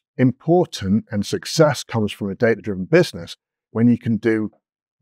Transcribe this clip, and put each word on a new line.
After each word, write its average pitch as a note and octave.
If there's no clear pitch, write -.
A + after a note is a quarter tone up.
important, B2+
and G#2
success -
comes G#2+
from G2+
a F#2+
data-driven G2+
business F#2+
when A2+
you A#2+
can A2+
do A2